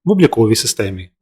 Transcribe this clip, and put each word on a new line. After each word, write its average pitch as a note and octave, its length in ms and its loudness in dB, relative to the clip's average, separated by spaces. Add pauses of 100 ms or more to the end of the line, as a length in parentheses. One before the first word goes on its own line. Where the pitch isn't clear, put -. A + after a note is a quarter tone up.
в F3 60 0
обліковій A2+ 460 2
системі. G2 540 -6 (120)